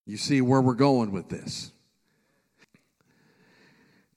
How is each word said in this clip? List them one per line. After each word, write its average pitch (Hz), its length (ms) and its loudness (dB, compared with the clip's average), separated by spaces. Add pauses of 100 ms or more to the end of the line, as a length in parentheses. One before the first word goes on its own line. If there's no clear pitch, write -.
You 104 100 -12
see 139 240 0
where 131 200 4
we're 127 140 2
going 120 380 2
with 90 160 -8
this. - 440 -12 (2500)